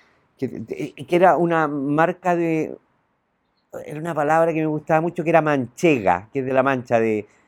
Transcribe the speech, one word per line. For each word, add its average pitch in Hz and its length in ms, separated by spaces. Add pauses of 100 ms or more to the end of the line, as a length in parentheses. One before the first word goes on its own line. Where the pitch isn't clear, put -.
(380)
que, - 580
que 151 200
era 170 220
una 165 300
marca 156 680
de, 160 400 (1080)
era 151 140
una 160 140
palabra 160 400
que 160 60
me 156 80
gustaba 156 340
mucho, 170 220
que 160 60
era 160 120
manchega, 120 920
que 139 60
es 127 60
de 131 80
La 131 100
Mancha, 127 360
de, 110 280 (200)